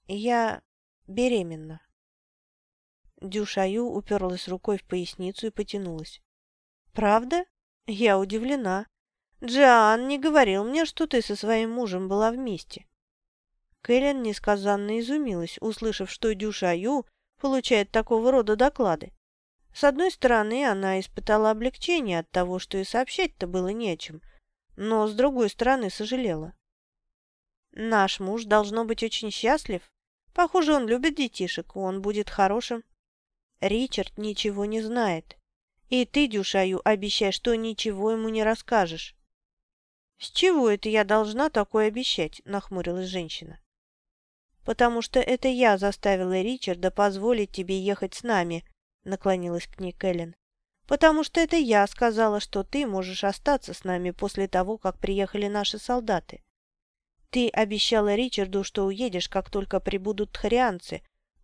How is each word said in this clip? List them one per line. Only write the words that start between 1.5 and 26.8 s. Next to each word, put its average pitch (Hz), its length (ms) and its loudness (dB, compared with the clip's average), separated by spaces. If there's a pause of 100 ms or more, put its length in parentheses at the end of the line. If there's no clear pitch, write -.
Дю 202 260 -4
Шаю 202 400 -2
уперлась 190 640 -4
рукой 185 300 -4
в - 60 -14
поясницу 180 640 -6
и - 20 -4
потянулась. 185 680 -8 (720)
"Правда? 233 520 2 (420)
Я 208 320 2
удивлена. 214 680 -2 (560)
Джиан 240 640 8
не 285 100 -2
говорил 269 460 4
мне, 285 200 0
что 320 220 -2
ты 247 160 0
со 208 140 -4
своим 226 340 0
мужем 196 380 -4
была 208 220 2
вместе". 240 560 -8 (960)
Кэлен 262 400 2
несказанно 202 760 0
изумилась, 233 640 -4
услышав, 202 500 -6
что 220 240 -2
Дю 208 180 -6
Шаю 196 540 0 (340)
получает 254 520 2
такого 226 400 4
рода 214 240 4
доклады. 214 560 2 (640)
С - 100 0
одной 285 260 4
стороны, 240 560 2
она 196 320 0
испытала 214 520 2
облегчение 226 680 -2
от 165 100 -14
того, 180 280 0
что - 200 -6
и 190 60 -4
сообщать-то 262 640 -2
было 180 220 -2
не 220 220 -4
о 165 60 -4
чем, 156 260 -16 (540)
но 214 300 0
с 214 80 -4
другой 247 360 2
стороны 247 400 0
сожалела. 214 640 -4 (1200)